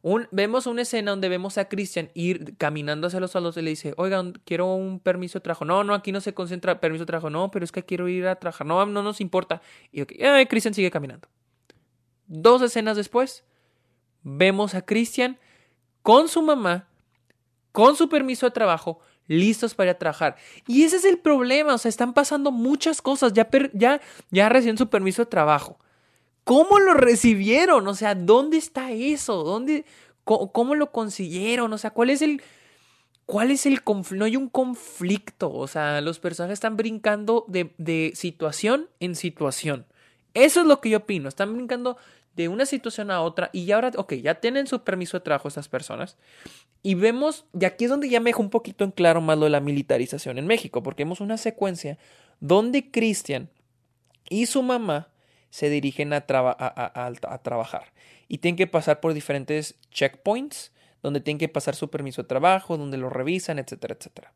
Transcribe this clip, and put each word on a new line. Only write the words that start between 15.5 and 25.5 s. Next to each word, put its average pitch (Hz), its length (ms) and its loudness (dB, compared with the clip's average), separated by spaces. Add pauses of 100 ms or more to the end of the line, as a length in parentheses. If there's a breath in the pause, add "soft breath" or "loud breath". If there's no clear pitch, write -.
con 277 260 8
su 320 140 0
mamá, 208 440 0 (840)
con 254 240 6
su 320 140 2
permiso 262 340 0
de 240 80 2
trabajo, 175 480 0 (260 soft breath)
listos 208 480 2
para 190 140 2
ir 180 80 0
a - 20 -20
trabajar. 156 380 -2 (300 loud breath)
Y 254 160 6
ese 320 140 4
es 359 100 2
el 370 100 6
problema, 294 560 4
o 247 60 2
sea, 233 100 -2
están 240 240 -2
pasando 285 400 2
muchas 277 480 0
cosas. 262 320 2
Ya 220 160 4
per-, 269 240 2
ya, 247 300 2 (280 loud breath)
ya 202 200 4
reciben 233 260 4
su 226 140 0
permiso 190 320 0
de 233 80 -2
trabajo. 151 480 2 (680)